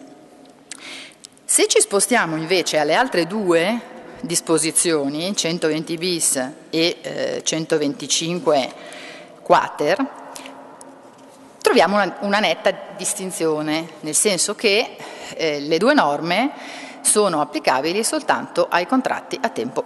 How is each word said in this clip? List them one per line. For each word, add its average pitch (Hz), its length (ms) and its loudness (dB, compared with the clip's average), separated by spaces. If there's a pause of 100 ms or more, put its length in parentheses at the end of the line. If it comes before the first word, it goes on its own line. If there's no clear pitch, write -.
(1500)
Se 415 200 4
ci 440 120 4
spostiamo 196 540 2
invece 160 420 2
alle 151 180 4
altre 220 300 2
due 185 560 2 (400)
disposizioni, 160 1160 0
centoventi 160 600 -2
bis 170 400 0 (340)
e, 165 300 2
eh, 139 440 -4
centoventicinque 156 1300 0 (720)
quater, 165 600 2 (1600)
troviamo 202 320 6
una, 202 260 0
una 202 200 0
netta 185 340 2 (220)
distinzione, 165 960 -2 (100)
nel 151 160 -4
senso 208 400 0
che, 208 400 2 (400)
eh, 147 240 -2
le 160 180 2
due 240 160 4
norme 175 560 2 (520)
sono 196 380 2
applicabili 160 640 0
soltanto 170 680 0
ai 175 160 2
contratti 208 560 -2
a 226 80 0
tempo 127 380 -4